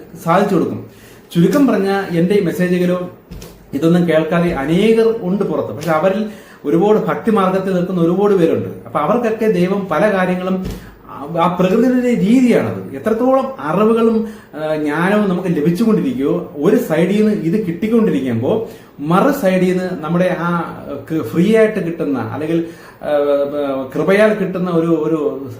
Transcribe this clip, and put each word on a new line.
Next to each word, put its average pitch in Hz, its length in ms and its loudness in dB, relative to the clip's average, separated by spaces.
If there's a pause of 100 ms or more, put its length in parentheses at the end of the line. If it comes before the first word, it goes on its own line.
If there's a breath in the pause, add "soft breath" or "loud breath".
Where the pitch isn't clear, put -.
(240)
സാധിച്ചു 190 320 2
കൊടുക്കും. 135 300 -2 (500 loud breath)
ചുരുക്കം 247 320 4
പറഞ്ഞ 196 220 0
എന്റെ 190 460 0
ഈ 202 80 2
മെസ്സേജുകളോ 180 680 0 (640)
ഇതൊന്നും 165 360 2
കേൾക്കാതെ 170 440 2
അനേകർ 208 680 2
ഉണ്ട് 185 220 -2
പുറത്ത്. 135 260 -4
പക്ഷെ 160 220 -4
അവരിൽ 196 380 0 (360 loud breath)
ഒരുപാട് 190 320 2
ഭക്തി 175 340 -2
മാർഗത്തിൽ 190 420 0
നിൽക്കുന്ന 180 280 -2
ഒരുപാട് 190 320 2
പേരുണ്ട്. 147 360 2 (160)
അപ്പൊ - 140 -4
അവർക്കൊക്കെ 220 460 0
ദൈവം 185 460 0
പല 190 220 2
കാര്യങ്ങളും 185 520 -2 (440 loud breath)
ആ, 131 180 -14 (140)
ആ 175 180 2
പ്രകൃതിയുടെ 240 560 2
രീതിയാണത്. 190 800 2
എത്രത്തോളം 254 520 0 (120)
അറിവുകളും, 214 680 2 (280 loud breath)
ആ, 156 200 -4
ജ്ഞാനവും 170 540 0
നമുക്ക് 180 180 -2
ലഭിച്ചുകൊണ്ടിരിക്കുകയോ 165 1080 0
ഒരു 160 200 2
സൈഡിൽ 185 520 2
നിന്ന് 208 60 2
ഇത് 170 340 -2
കിട്ടിക്കൊണ്ടിരിക്കുമ്പോ 170 1000 0 (300 loud breath)
മറു 185 320 2
സൈഡിൽ 185 400 0
നിന്ന് 180 320 -4
നമ്മുടെ 175 360 0
ആ 170 400 -4 (320)
ക-, 160 100 -2
ഫ്രീ 196 340 2
ആയിട്ട് 214 300 2
കിട്ടുന്ന 147 340 -4
അല്ലെങ്കിൽ, 151 460 -4 (260 loud breath)
ആ, - 160 -14 (880)
കൃപയാൽ 196 380 2
കിട്ടുന്ന 180 360 -4
ഒരു, 165 180 0
ഒരു, 151 640 -2 (100)